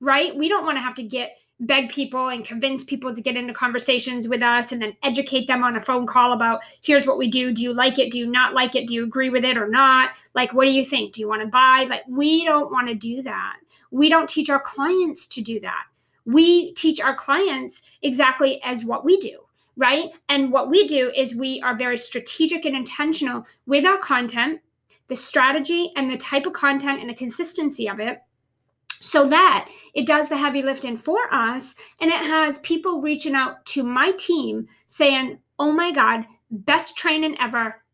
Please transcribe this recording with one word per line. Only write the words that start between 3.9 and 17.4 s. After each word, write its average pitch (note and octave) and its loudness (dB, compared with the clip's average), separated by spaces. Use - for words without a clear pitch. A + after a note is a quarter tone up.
with A#3 -2
us A#3+ 2
and A#3+ -6
then G#3+ -6
educate C4 -2
them B3 0
on A#3+ 0
a G#3+ -4
phone B3 -2
call B3 4
about, A3+ 0
"Here's C#4+ 4
what C4+ 2
we B3+ 0
do. B3+ 0
Do A#3 -2
you B3 -2
like C4 2
it? B3 2
Do A#3+ -6
you A#3+ -4
not B3 2
like B3+ 2
it? B3 -2
Do A#3 -6
you A#3 -2
agree C4 -2
with B3 0
it B3+ 0
or G#3 -2
not? C4 4
Like, A#3+ -2
what C4 6
do C4+ 6
you C4+ 4
think? A#3+ -4
Do A3 -12
you G#3+ -6
wanna G#3+ -4
buy?" C4 6
Like, B3+ -6
we D4+ 2
don't D4 2
wanna A#3+ -2
do A#3 -8
that. G3+ -10
We C#4+ 4
don't D#4+ 4
teach D4+ -2
our C#4 0
clients D#4+ -2
to - -10
do A3 -8
that. - -10
We E4 6
teach D#4 0
our C4+ -2
clients C#4 -2